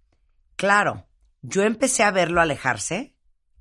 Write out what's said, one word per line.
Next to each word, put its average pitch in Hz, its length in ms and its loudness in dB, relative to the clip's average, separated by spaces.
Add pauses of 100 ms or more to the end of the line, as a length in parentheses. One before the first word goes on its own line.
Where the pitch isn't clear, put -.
(560)
"Claro, 190 500 2 (380)
yo 180 180 -2
empecé 226 420 0
a 208 80 4
verlo 175 300 2
alejarse", 147 720 -4 (480)